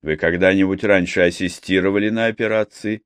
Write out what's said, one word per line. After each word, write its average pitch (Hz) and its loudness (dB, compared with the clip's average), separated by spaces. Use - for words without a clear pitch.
«Вы 78 -2
когда-нибудь 95 2
раньше 95 2
ассистировали 95 0
на 113 -2
операции?» 110 -4